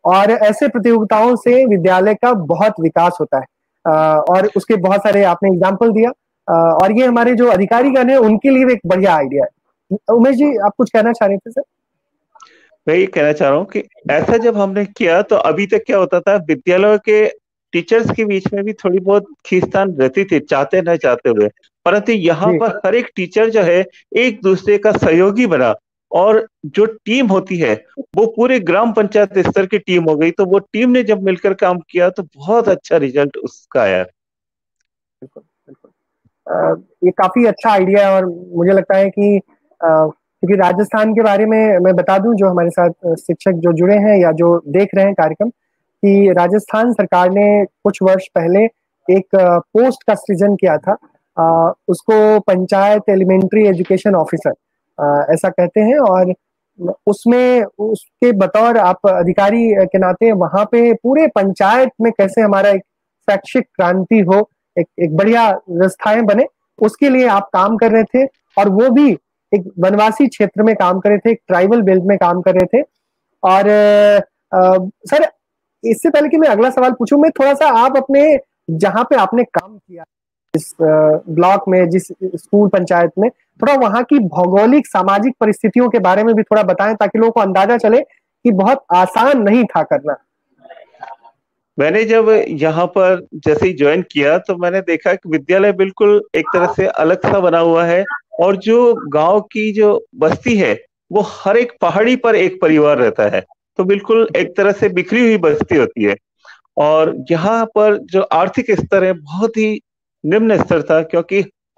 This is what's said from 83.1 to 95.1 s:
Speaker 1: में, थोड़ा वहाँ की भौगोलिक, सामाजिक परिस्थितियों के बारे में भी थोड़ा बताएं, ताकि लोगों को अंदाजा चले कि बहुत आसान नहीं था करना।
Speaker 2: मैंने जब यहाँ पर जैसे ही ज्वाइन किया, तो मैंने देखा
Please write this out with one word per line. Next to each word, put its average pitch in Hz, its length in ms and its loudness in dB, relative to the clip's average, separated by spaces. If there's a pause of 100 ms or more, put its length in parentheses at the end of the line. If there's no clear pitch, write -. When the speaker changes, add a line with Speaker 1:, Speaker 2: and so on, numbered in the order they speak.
Speaker 1:
में, 220 120 0
थोड़ा - 440 -4
वहाँ 240 300 0
की 285 140 0
भौगोलिक, 202 680 2
सामाजिक 202 540 -2
परिस्थितियों 226 480 0
के 233 100 0
बारे 190 260 0
में 226 100 2
भी 214 80 0
थोड़ा 214 200 0
बताएं, 196 340 -2
ताकि 208 220 -2
लोगों 226 120 2
को 226 100 -2
अंदाजा 196 360 0
चले 226 240 2 (440)
कि 240 60 2
बहुत 208 340 0 (100)
आसान 233 480 0
नहीं 214 220 2
था 165 180 -2
करना। 143 340 -4 (1600)
Speaker 2:
मैंने 170 260 0
जब 220 440 2
यहाँ 160 380 -2
पर 185 480 0
जैसे 151 320 -2
ही 185 60 -2
ज्वाइन 151 300 0
किया, 147 360 -2
तो 185 180 -6
मैंने 180 240 -4
देखा 175 340 -4